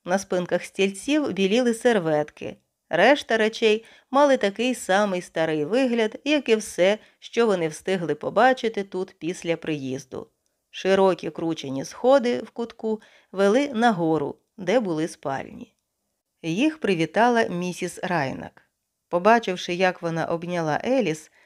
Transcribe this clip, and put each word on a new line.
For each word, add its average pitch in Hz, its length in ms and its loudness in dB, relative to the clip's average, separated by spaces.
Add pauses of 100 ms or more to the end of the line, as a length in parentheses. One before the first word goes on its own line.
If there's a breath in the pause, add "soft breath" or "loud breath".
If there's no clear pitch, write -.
На 175 140 0
спинках 180 460 -2
стільців 202 680 -2
біліли 220 420 2
серветки. 160 840 0 (320)
Решта 233 480 4
речей 220 480 0 (260 loud breath)
мали 269 260 6
такий 226 380 -2
самий 190 480 0
старий 160 420 -2
вигляд, 233 600 0
як 294 240 0
і 220 80 4
все, 208 420 0 (200 soft breath)
що - 280 0
вони 180 220 2
встигли 165 460 -4
побачити 226 680 0
тут 190 340 -8
після 165 380 -4
приїзду. 139 680 -8 (440)
Широкі 190 600 2
кручені 156 540 -6
сходи 247 560 2
в 220 100 -14
кутку 220 500 -6 (320 soft breath)
вели 208 360 2
нагору, 170 720 0 (180)
де 202 240 0
були 165 280 -2
спальні. - 640 -10 (680)
Їх 226 360 -2
привітала 202 680 2
місіс 180 580 -6
Райнак. 170 600 -6 (460)
Побачивши, 185 640 2
як 180 280 0
вона 165 240 -2
обняла 165 580 -2
Еліс, 220 460 -2 (160 soft breath)